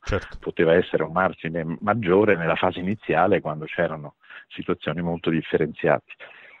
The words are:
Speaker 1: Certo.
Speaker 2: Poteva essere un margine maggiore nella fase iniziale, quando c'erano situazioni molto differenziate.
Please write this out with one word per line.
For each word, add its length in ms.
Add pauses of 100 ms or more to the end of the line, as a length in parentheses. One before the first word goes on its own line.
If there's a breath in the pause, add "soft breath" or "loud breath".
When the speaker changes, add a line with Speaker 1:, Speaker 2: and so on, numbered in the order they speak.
Speaker 1:
Certo. 360
Speaker 2:
Poteva 360
essere 280
un 80
margine 680
maggiore 540
nella 200
fase 240
iniziale, 640
quando 240
c'erano 500 (320 loud breath)
situazioni 540
molto 300
differenziate. 840 (480 loud breath)